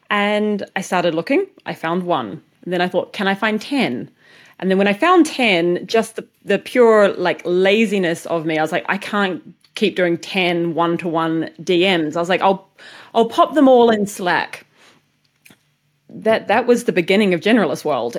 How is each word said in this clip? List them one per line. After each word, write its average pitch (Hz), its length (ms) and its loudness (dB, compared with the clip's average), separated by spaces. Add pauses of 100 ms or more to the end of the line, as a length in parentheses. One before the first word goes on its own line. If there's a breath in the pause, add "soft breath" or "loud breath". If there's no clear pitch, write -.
And 208 540 0 (140)
I 190 40 -4
started 175 320 -2
looking. 269 320 0 (200)
I 170 80 -8
found 175 300 -4
one. 131 380 -4 (220)
And 175 100 -10
then 180 60 -2
I 180 80 0
thought, - 240 -4
"Can 190 160 -6
I 196 80 0
find 214 240 -2
ten?" 160 500 -4 (480 soft breath)
And 185 140 -2
then 190 60 2
when 202 100 2
I 202 60 2
found 339 320 4
ten, 180 600 0
just 220 300 -2
the, 196 100 -12 (200)
the 190 120 0
pure, 220 580 4
like, 175 280 -2
laziness 190 840 0
of 160 180 -4
me, 156 120 -2
I 156 40 0
was 156 100 -2
like, 165 160 -4
"I 190 100 -2
can't 196 440 -4 (320)
keep 202 240 -2
doing 175 200 0
ten 175 580 -2
one-to-one 165 760 -2 (120)
D 175 200 0
Ms." 170 340 0
I 170 60 -2
was 170 80 -2
like, 175 120 0
"I'll, 190 280 0 (440 loud breath)
I'll 233 140 2
pop 294 260 0
them 285 140 6
all 240 220 6
in 208 180 0
Slack." - 580 -4 (1400 soft breath)
That, - 400 -2
that 240 200 0
was 240 180 2
the 170 80 0
beginning 190 400 2
of 160 80 -2
Generalist 196 420 2
World. 120 360 -2